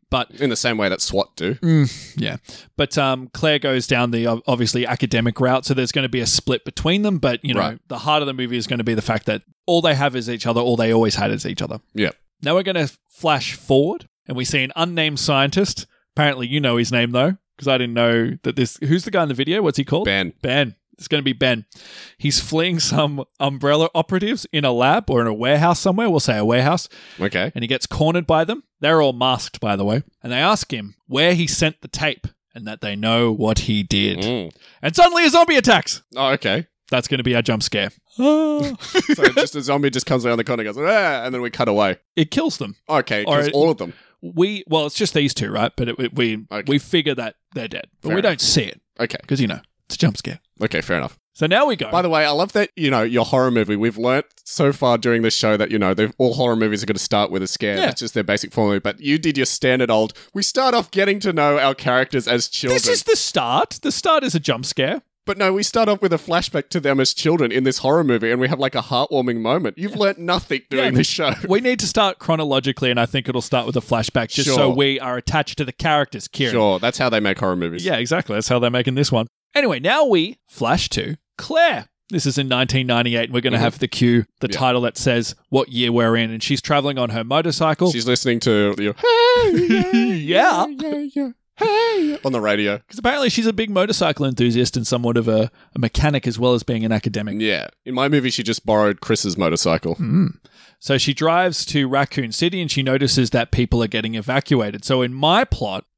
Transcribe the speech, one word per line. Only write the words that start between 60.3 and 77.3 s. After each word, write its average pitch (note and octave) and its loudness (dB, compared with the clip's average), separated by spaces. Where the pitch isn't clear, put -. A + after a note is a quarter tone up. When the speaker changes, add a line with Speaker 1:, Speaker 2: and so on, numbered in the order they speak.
Speaker 2:
"We G3+ -4
start C4 2
off A3+ 0
getting G3 2
to F#3+ -2
know D3 2
our C3+ 2
characters C3 0
as A#2+ 0
children." - 0
Speaker 1:
This - 0
is B4 2
the A4+ 2
start. - -2
The - -2
start D#4 0
is D#3 -2
a E3 0
jump C3 -4
scare. F3 -4
Speaker 2:
But G3 -4
no, F#3+ 2
we G3+ 0
start A3 2
off G#3 0
with F3+ 2
a E3 2
flashback E3+ -2
to F3 -2
them C#3 2
as C3 2
children D#3+ 2
in B2+ 0
this C3 0
horror D3+ 2
movie, A#2 2
and A#2+ 0
we B2+ 2
have, C#3+ -2
like, C3+ -2
a A#2+ -2
heartwarming B2+ 0
moment. B2 0
You've G3 -6
Speaker 1:
Yeah. G#3+ -8
Speaker 2:
learnt G3 2
nothing E3+ -2
during C3 0
Speaker 1:
Yeah. B2 4
Speaker 2:
this D#3 4
show. G#3+ 0
Speaker 1:
We G3 2
need B3+ 0
to G#3+ -4
start G3 0
chronologically, C#3 0
and A#2+ 0
I A#2 2
think C3 -4
it'll B2+ -4
start A#2+ -2
with - -6
a A#2+ 0
flashback A#2 -2
just C#3+ -2
so C3 4
Speaker 2:
Sure. C#3 4
Speaker 1:
we C3+ 0
are B2+ -6
attached D3 -2
to D3+ -4
the B2 -8
characters, D3 -2
Kieran. B2+ -2
Speaker 2:
Sure, G#2 4
that's A#2 -2
how C3 2
they A2 2
make G2 0